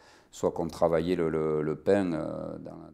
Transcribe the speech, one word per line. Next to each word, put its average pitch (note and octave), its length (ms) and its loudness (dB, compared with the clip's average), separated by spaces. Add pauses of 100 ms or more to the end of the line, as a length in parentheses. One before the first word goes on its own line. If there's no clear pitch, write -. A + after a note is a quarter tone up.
(320)
soit - 200 -2
qu'on E2+ 160 -4
travaillait E2 480 2
le, E2+ 140 2
le, D#2 320 0
le D2+ 140 -2
pin, G2 380 2
euh, D#2 460 -6
dans, D#2+ 180 -14 (160)